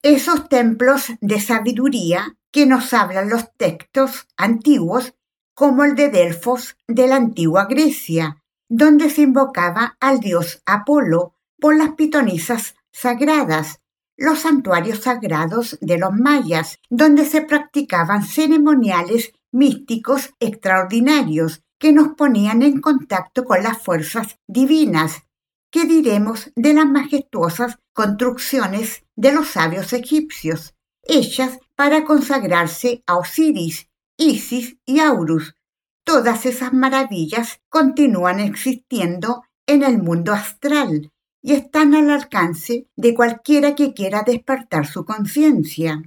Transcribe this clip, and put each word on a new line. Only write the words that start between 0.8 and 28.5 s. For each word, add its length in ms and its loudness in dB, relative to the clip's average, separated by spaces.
de 200 -2
sabiduría 960 -2
que 160 4
nos 260 2
hablan 360 0
los 260 -4
textos 720 -4
antiguos, 800 0
como 280 4
el 120 2
de 140 2
Delfos 640 -2
de 200 2
la 80 4
antigua 500 0
Grecia, 720 -2
donde 420 4
se 100 0
invocaba 760 0
al 200 2
dios 460 -4
Apolo 680 0
por 180 4
las 140 2
pitonisas 840 -2
sagradas, 920 -2
los 220 0
santuarios 600 0
sagrados 800 -4
de 200 -2
los 120 -2
mayas, 680 -2
donde 360 4
se 160 0
practicaban 800 -2
ceremoniales 1120 0
místicos 880 -2
extraordinarios 1200 -2
que 160 4
nos 220 4
ponían 480 2
en 180 2
contacto 640 -2
con 160 2
las 180 -4
fuerzas 680 -6
divinas. 720 0
¿Qué 160 0
diremos 680 0
de 180 2
las 140 4
majestuosas 920 -2
construcciones 1120 -4